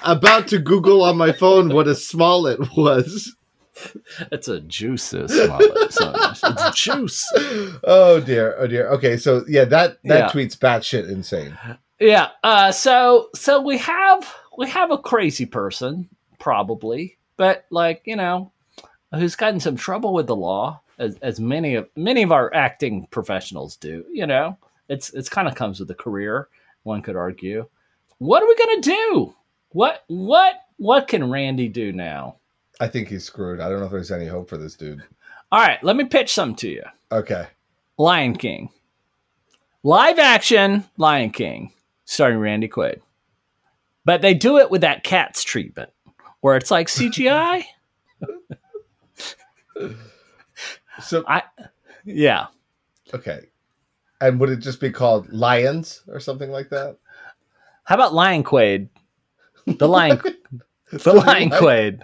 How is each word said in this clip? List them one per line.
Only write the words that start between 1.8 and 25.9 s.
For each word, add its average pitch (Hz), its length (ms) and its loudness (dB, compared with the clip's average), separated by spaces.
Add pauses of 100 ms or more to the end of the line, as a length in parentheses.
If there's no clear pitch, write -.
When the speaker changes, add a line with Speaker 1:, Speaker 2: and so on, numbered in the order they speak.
Speaker 1:
a 143 60 0
Smollett 165 800 0
was. 147 580 0 (960)
Speaker 2:
It's 147 160 -10
a 90 120 -6
juicy 101 680 -8
Smollett, 415 640 2
son. - 220 -2 (300)
It's 320 360 -2
juice. 277 520 -4
Speaker 1:
<laughs> 214 520 -4
Oh, 175 360 8
dear. 117 380 0
Oh, 127 80 -2
dear. 123 240 -2
Okay, 127 280 2
so, 127 300 2
yeah, 139 180 6
that, 165 380 2
that 151 140 6
Speaker 2:
Yeah. - 100 4
Speaker 1:
tweet's 135 280 -4
batshit 117 540 0
insane. 82 480 -8 (420)
Speaker 2:
Yeah. 208 280 6 (140)
Uh, 202 300 6
so, 247 600 4
so 285 260 2
we 277 180 -4
have, 381 540 2 (240)
we 262 140 -6
have 359 200 0
a 294 80 2
crazy 170 480 -2
person, 127 600 -8 (300)
probably, 113 800 -4 (180)
but, 190 340 0
like, 170 360 -2
you 220 100 -10
know, 185 340 -6 (640)
who's 170 220 -2
gotten 214 240 -2
some 139 160 -4
trouble 196 380 -6
with 151 120 -2
the 113 100 -4
law, 98 440 -6 (180)
as, 107 220 -8
as 113 180 -8
many 139 360 -4
of, 107 120 -4 (100)
many 226 260 -2
of 170 100 2
our 131 220 2
acting 120 560 -2
professionals 95 680 -8
do. 80 340 -14
You 220 160 -8
know, 151 300 -2 (320)
it's, 139 220 -10
it's 131 180 -14
kinda 151 260 -4
comes 101 260 -8
with 92 100 -12